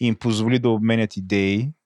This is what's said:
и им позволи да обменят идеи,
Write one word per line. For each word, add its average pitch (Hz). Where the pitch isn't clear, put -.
и 123
им 113
позволи 113
да 123
обменят 113
идеи, 101